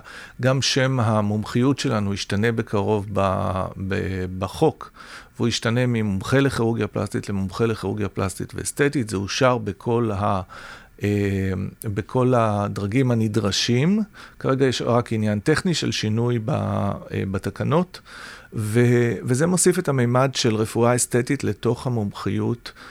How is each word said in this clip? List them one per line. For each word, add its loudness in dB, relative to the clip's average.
גם 2
שם 0
המומחיות 0
שלנו -2
ישתנה 0
בקרוב 0
ב-, 0
ב-, -2
בחוק, -2
והוא 0
ישתנה 0
ממומחה 0
לכירורגיה 0
פלסטית -4
למומחה -2
לכירורגיה -2
פלסטית -6
ואסתטית. -2
זה -2
אושר 2
בכל -2
ה-, 0
אה, 0
בכל 0
הדרגים 0
הנדרשים. 2
כרגע 2
יש 0
רק 2
עניין 0
טכני 2
של -2
שינוי 0
ב-, -4
אה, 0
בתקנות, -2
ו-, 4
וזה 2
מוסיף 4
את -2
המימד 2
של 2
רפואה 2
אסתטית 0
לתוך -2
המומחיות -2